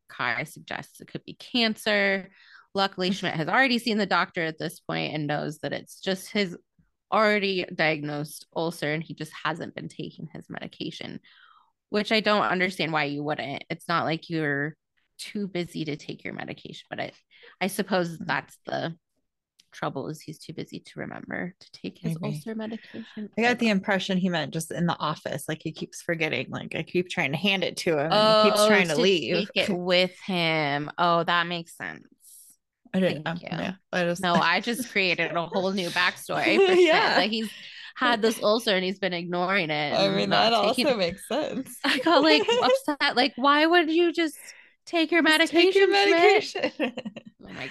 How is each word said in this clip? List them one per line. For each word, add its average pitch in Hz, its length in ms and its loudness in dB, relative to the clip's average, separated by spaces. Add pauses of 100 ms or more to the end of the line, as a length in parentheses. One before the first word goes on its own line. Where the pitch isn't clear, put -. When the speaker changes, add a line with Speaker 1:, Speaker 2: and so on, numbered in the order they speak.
Speaker 1:
Kai 123 340 -2
suggests - 560 -12
it - 80 -20
could - 160 -12
be - 100 -14
cancer. 208 960 0 (460)
Luckily, 196 360 0
Speaker 2:
<laughs> - 0 -
Speaker 1:
Schmidt 190 240 -4
has 156 120 -2
already 240 320 2
seen 214 180 -2
the 208 80 2
doctor 180 380 0
at 160 160 -4
this - 200 -8
point 160 360 -4
and 151 100 -4
knows 151 340 -4
that 143 140 -6
it's - 260 -12
just 190 300 -6
his 196 260 -2 (560)
already 202 520 2 (100)
diagnosed 151 840 -2
ulcer, 165 360 -2
and 160 120 -2
he 156 100 -14
just 156 180 -12 (120)
hasn't 160 320 -6
been 165 120 -8
taking - 460 -14
his - 160 -16
medication, - 720 -12 (720)
which 208 200 -2
I 220 80 2
don't 208 220 4
understand 180 520 0
why 151 100 0
you 143 200 -4
wouldn't. 139 460 -6
It's - 180 -10
not 160 180 0
like 160 220 -4
you're 151 480 -2 (440)
too 202 280 -8
busy 170 380 -6
to 151 120 -6
take - 260 -14
your - 100 -10
medication, - 560 -12
but - 100 -8
I, - 120 -8 (500)
I 185 60 0
suppose 185 480 -2
Speaker 2:
Mm-hmm. 180 100 -12
Speaker 1:
that's 139 400 -6
the 151 300 -6 (760)
trouble, 147 380 -8
is 160 100 -10
he's 156 200 -16
too - 140 -16
busy - 260 -12
to - 220 -16
remember - 580 -10
to - 120 -20
take - 280 -14
his 160 200 -6
Speaker 2:
Maybe. 208 160 -6
Speaker 1:
ulcer 220 200 -10
medication. 220 500 -12 (120)
Speaker 2:
I 214 40 -8
got 233 380 0
the 233 80 2
Speaker 1:
Whatever. 214 40 4
Speaker 2:
impression 190 460 0
he 180 120 2
meant 151 220 -2
just 160 200 -6
in 170 160 -2
the 160 120 0
office, 151 480 -4
like 156 160 -6
he 156 100 -6
keeps - 280 -12
forgetting, 156 480 -2
like, 123 260 -10
I 160 80 -4
keep 180 260 -2
trying - 220 -2
to 156 60 -2
hand 190 260 0
it - 140 -4
to - 140 -2
him 151 200 0
and 214 340 6
he 208 40 6
keeps 208 120 4
Speaker 1:
Oh, 214 60 6
Speaker 2:
trying 185 200 6
to 156 80 0
Speaker 1:
to 156 60 2
Speaker 2:
leave. 180 520 2
Speaker 1:
take 202 160 0
it 190 40 0
Speaker 2:
<laughs> 175 40 0
Speaker 1:
with 180 480 2
him. 156 720 0
Oh, 170 260 4
that 175 240 2
makes 170 300 -8
sense. 78 260 -12 (880)
Speaker 2:
I 190 80 0
didn't, 151 240 0
Speaker 1:
Thank - 20 -8
Speaker 2:
um, 170 140 -4
Speaker 1:
you. - 60 -16 (180)
Speaker 2:
yeah, 190 80 -4 (180)
I 180 140 0
just 175 160 -2
Speaker 1:
No, 175 140 4
I 170 260 4
just 240 280 -4
created 175 420 0
a 170 140 -2
whole 190 280 -2
new 175 160 -2
Speaker 2:
<laughs> 180 100 -2
Speaker 1:
backstory 180 560 0
for 381 120 6
Schmidt, 370 120 6
Speaker 2:
Yeah. 359 400 6
Speaker 1:
that 196 100 2
he's 220 200 -4 (480)
had 240 240 0
this 226 200 0
ulcer 220 320 2
and 185 120 0
he's 190 140 -4
been 185 120 -2
ignoring 175 580 -2
it 147 240 -2
Speaker 2:
I 196 120 2
Speaker 1:
and 196 100 0
Speaker 2:
mean, 202 140 0
Speaker 1:
not 208 220 4
Speaker 2:
that 220 180 4
Speaker 1:
taking 254 180 0
Speaker 2:
also 247 80 4
Speaker 1:
it. 208 40 -2
Speaker 2:
makes 180 280 -4
sense. - 560 -6
Speaker 1:
I 277 160 0
got, 320 240 4
like, 311 200 6 (100)
Speaker 2:
<laughs> 480 100 2 (260)
Speaker 1:
upset. 285 280 -2
Like, 277 180 2
why 285 300 4
would 330 260 4
you 339 220 2
just 330 240 -2 (480)
take 320 260 0
your 339 120 4
Speaker 2:
Just 320 280 4
take 349 240 6
your 392 160 6
Speaker 1:
medication, 403 500 6
Schmidt? - 380 -2
Speaker 2:
medication. 254 280 -2
<laughs> 190 40 -10 (360)
Speaker 1:
Oh 196 60 -16
my 139 180 -10